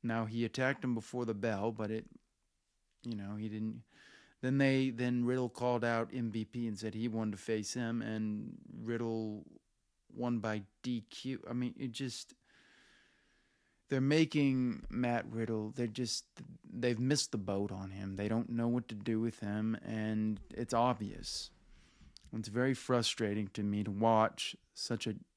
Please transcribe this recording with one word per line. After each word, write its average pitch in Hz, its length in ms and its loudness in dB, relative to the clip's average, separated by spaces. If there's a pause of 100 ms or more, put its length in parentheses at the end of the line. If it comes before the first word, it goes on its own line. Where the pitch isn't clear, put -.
Now, 113 240 0
he 117 180 0
attacked 131 400 0
him 127 100 2
before 120 300 -4
the 113 100 0
bell, 104 380 0
but 107 180 -4
it, 110 140 -4 (960)
you 117 140 -6
know, 101 200 -6
he 107 120 -4
didn't. 107 340 -6 (600)
Then 131 160 4
they, 135 320 6
then 123 340 2
Riddle 123 240 2
called 123 360 2
out 117 300 2
M 117 160 -2
V 110 140 -2
P 120 240 -4
and 104 100 -4
said 107 160 -4
he 113 140 0
wanted 110 240 0
to 101 60 -6
face 110 340 -2
him, 117 300 -2
and 110 560 -4 (240)
Riddle 113 640 -2 (680)
won 120 240 0
by 107 240 -2 (200)
D 120 280 -4
Q. - 380 -8
I 120 60 -6
mean, 123 240 -2
it 127 140 -6
just, - 420 -8 (1500)
they're 135 120 2
making 139 920 4
Matt 120 400 2
Riddle, 110 440 -2
they're 123 120 0
just, 113 380 -2 (460)
they've 120 280 0
missed 131 340 2
the 113 60 -2
boat 98 340 0
on 98 180 -4
him. 95 260 -6
They 101 120 0
don't 113 220 0
know 117 180 0
what 120 200 0
to 117 60 -8
do 110 260 0
with 113 200 -2
him, 107 440 0
and 107 560 0 (100)
it's 120 240 -4
obvious. 117 760 0 (840)
It's 110 120 -4
very 123 260 2
frustrating 110 800 0
to 107 80 -2
me 104 220 2
to 104 60 -4
watch 110 640 4 (200)
such - 320 -4
a 107 100 -2 (200)